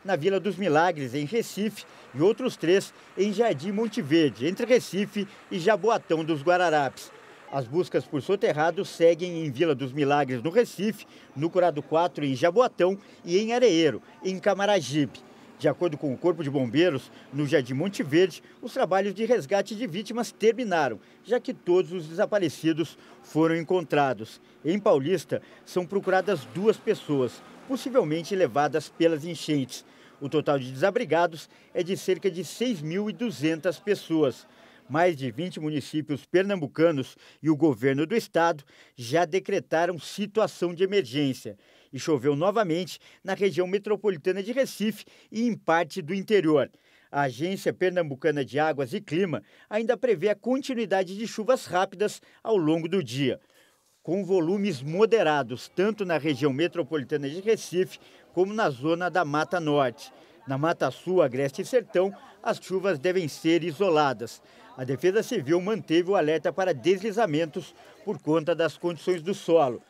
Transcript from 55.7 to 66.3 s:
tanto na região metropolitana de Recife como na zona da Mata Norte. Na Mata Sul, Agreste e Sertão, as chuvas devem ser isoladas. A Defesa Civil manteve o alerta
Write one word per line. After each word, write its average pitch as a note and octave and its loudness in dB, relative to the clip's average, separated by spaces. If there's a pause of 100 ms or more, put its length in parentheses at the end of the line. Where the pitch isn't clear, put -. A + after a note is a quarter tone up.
tanto G3+ 0
na E3 0
região C#3 0
metropolitana D3 -2
de F3 -8
Recife F#3+ -2 (320)
como F#3+ 2
na G#3+ 2
zona E3 0
da F3 2
Mata D3+ 0
Norte. C#3+ 0 (360)
Na C3+ -2
Mata D#3+ 0
Sul, F3+ 2
Agreste C#3 0
e - -8
Sertão, G3 0 (300)
as A#3 -2
chuvas F3+ -2
devem F3 0
ser D#3+ 2
isoladas. D3+ 0 (340)
A C3 -10
Defesa F3 2
Civil F3 0
manteve F3 0
o G3+ 4
alerta D#3+ 2